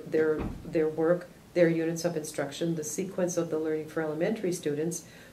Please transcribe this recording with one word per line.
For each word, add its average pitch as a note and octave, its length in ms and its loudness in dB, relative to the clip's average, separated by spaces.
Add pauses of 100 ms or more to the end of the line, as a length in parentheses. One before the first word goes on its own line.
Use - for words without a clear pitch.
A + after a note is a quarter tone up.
their, D#3 360 2 (240)
their D#3 240 2
work, E3+ 400 2 (240)
their E3+ 160 8
units E3 340 0
of E3 140 0
instruction, D3+ 580 -4
the D3+ 80 -4
sequence F3 540 -2
of E3 120 0
the D#3 100 0
learning D#3 280 -2
for D#3+ 140 -4
elementary F3 500 0
students D#3+ 540 -2 (280)